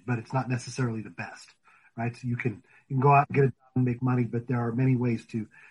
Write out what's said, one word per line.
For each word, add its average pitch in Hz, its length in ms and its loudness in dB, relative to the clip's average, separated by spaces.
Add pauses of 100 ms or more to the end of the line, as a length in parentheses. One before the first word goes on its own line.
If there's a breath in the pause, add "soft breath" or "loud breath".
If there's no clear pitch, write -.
but 120 100 0
it's - 160 -10
not 127 160 -2
necessarily 120 520 -4
the 98 100 -14
best, - 360 -14 (480 soft breath)
right? 117 220 -4
So 127 100 -10
you 120 80 -2
can, 110 280 -4 (240 soft breath)
you 143 80 -4
can 131 40 0
go 143 140 6
out 143 160 6
and 120 60 -6
get 139 100 6
a - 40 6
job - 260 -12
and 127 100 2
make 120 160 -2
money, 127 220 2
but 117 240 -6
there 123 180 0
are 117 60 -2
many 131 240 2
ways 117 320 0
to, 110 180 -6 (260 soft breath)